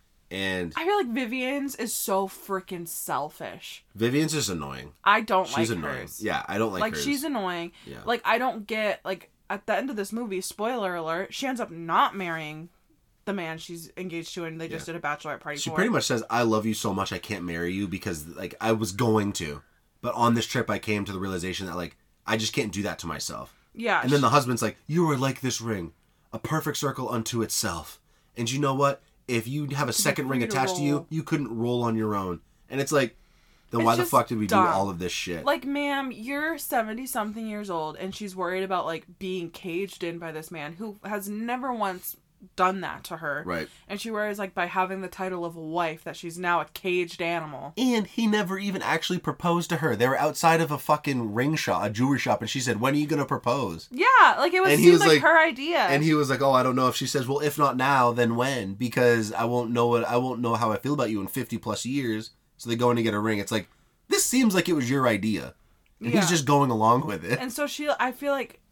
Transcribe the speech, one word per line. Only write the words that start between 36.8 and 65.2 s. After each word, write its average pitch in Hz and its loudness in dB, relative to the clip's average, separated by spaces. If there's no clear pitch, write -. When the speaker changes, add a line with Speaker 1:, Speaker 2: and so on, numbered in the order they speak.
Speaker 2:
years 208 -8
old, 160 -4
and 190 -8
she's 196 -10
worried 185 -4
about, 185 -2
like, 165 -8
being 185 -6
caged 185 -8
in 170 -4
by 165 -10
this 156 -12
man 156 -10
who 208 -10
has 202 -6
never 240 -4
once 196 -6
done 190 2
that - -8
to 170 -10
her. 147 -6
Speaker 1:
Right. 170 -4
Speaker 2:
And 202 -8
she 226 -8
worries, 208 -2
like, 196 -6
by 180 0
having 185 -2
the 185 -8
title 185 -6
of 170 -8
wife 160 -2
that 156 -10
she's 170 -10
now 175 2
a 151 -4
caged 180 -2
animal. 156 -4
Speaker 1:
And 233 2
he 226 -2
never 202 2
even 196 -4
actually 165 0
proposed 170 0
to 170 0
her. 135 2
They 117 4
were 131 2
outside 165 4
of 160 0
a 143 -4
fucking 127 0
ring 143 2
shop, 95 0
a 107 0
jewelry 127 2
shop, 117 2
and 110 -4
she 139 -4
said, 123 0
"When 131 2
are 147 2
you 151 2
gonna 151 0
propose?" 131 -2
Speaker 2:
Yeah, 294 2
like, 339 2
it 370 4
was, 381 6
Speaker 1:
And 147 6
he 170 10
Speaker 2:
seemed 175 12
Speaker 1:
was 165 8
Speaker 2:
like - 6
Speaker 1:
like, 143 8
Speaker 2:
her 320 8
idea. 320 2
Speaker 1:
and 185 2
he 160 4
was 147 2
like, 127 0
"Oh, 139 6
I 127 6
don't 127 2
know." 131 4
If 120 -2
she 135 -4
says, 131 -2
"Well, 139 -2
if 147 -2
not 139 4
now, 127 4
then 120 2
when? 120 -2
Because 117 4
I 113 -2
won't 120 0
know 120 4
what, 117 2
I - 0
won't 127 0
know 117 0
how 110 2
I 101 0
feel 143 -2
about 127 0
you 107 -2
in 98 -4
fifty 117 -4
plus 104 -6
years." 120 -2
So - -14
they 117 0
go 123 4
in 117 4
to 113 2
get 110 2
a 104 0
ring. 107 2
It's 101 -4
like, 107 0
this - 4
seems 240 4
like 180 4
it 180 2
was 127 2
your 135 4
idea. 98 0